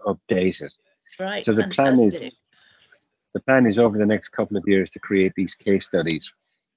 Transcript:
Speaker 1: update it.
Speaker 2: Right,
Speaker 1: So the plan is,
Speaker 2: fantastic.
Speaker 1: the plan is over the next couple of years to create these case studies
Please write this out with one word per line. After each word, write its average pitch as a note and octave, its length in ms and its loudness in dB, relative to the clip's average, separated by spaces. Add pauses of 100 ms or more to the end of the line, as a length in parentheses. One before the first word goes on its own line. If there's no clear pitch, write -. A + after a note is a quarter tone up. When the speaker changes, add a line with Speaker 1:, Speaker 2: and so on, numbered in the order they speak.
Speaker 1:
update F#2 560 -2
it. - 100 -14 (480)
Speaker 2:
Right, F#3+ 240 -8
Speaker 1:
So A2+ 80 0
the G#2 120 0
plan C3 360 2
is, G2+ 140 4
Speaker 2:
fantastic. - 180 -12 (1040)
Speaker 1:
the - 60 -6
plan C3 260 4
is G2+ 120 2
over G#2+ 200 2
the G#2 80 2
next G#2 240 -2
couple G#2 260 -4
of F2 100 -4
years F#2+ 260 2
to - 60 -18
create F#2+ 380 0
these F#2+ 180 -4
case G2 320 0
studies D#2+ 460 -4 (440)